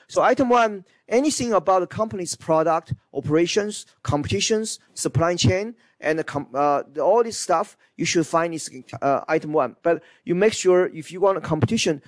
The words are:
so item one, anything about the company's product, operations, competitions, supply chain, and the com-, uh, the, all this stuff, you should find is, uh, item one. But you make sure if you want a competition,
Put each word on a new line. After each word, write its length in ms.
so 140
item 260
one, 380
anything 420
about 300
the 60
company's 460
product, 600
operations, 760
competitions, 760
supply 420
chain, 400
and 200
the 40
com-, 300
uh, 300
the, 80
all 220
this 140
stuff, 400
you 60
should 240
find 260
is, 160
uh, 280
item 240
one. 280
But 220
you 100
make 160
sure 360
if 240
you 100
want 160
a 40
competition, 640